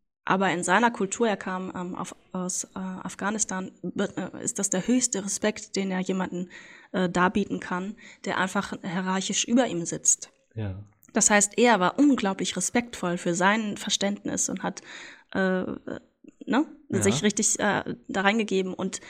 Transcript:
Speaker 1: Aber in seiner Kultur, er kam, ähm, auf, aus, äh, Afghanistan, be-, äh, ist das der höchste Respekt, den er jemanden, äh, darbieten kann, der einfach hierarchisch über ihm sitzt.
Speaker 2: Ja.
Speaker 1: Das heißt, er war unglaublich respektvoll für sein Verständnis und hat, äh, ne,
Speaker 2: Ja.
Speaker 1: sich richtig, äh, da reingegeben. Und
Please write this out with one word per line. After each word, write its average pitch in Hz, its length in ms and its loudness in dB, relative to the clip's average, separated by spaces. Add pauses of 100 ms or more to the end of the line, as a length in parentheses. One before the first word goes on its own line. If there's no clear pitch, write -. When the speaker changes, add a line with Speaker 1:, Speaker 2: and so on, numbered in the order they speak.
(240)
Speaker 1:
Aber 190 280 2
in 175 100 -2
seiner 214 300 4
Kultur, 226 360 0
er 196 80 0
kam, 185 380 -6
ähm, 180 220 -6
auf, - 180 -10 (180)
aus, 180 320 -4
äh, - 140 -14
Afghanistan, 190 960 -4 (100)
be-, 190 340 -2
äh, - 280 -8
ist - 160 -6
das 196 100 -2
der 185 160 0
höchste 240 380 2
Respekt, - 500 -4
den 196 160 -2
er 185 100 -2
jemanden, 185 480 -4 (440)
äh, 185 160 2
darbieten 185 500 2
kann, 190 380 -6 (280)
der - 140 -2
einfach 190 340 -2 (100)
hierarchisch 185 600 -2
über 240 220 4
ihm 170 180 -4
sitzt. - 460 0 (240)
Speaker 2:
Ja. 101 300 -6 (280)
Speaker 1:
Das 214 180 6
heißt, 202 280 4
er 226 220 8
war 180 180 2
unglaublich 208 580 4
respektvoll 185 600 -2
für 175 160 0
sein 202 420 2
Verständnis - 720 -2
und 185 140 -6
hat, - 180 -4 (540)
äh, 185 300 2 (840)
ne, 269 200 2 (220)
Speaker 2:
Ja. - 140 0
Speaker 1:
sich 196 200 2
richtig, - 380 2
äh, 156 340 0 (140)
da 196 120 -2
reingegeben. 190 540 2
Und 185 360 -6